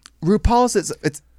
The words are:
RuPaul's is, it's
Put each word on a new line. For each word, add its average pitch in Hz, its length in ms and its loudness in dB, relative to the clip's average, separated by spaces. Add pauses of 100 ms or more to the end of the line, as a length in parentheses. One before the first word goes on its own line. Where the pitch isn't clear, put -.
(240)
RuPaul's 226 520 2
is, 175 160 -2 (120)
it's 151 180 -4 (180)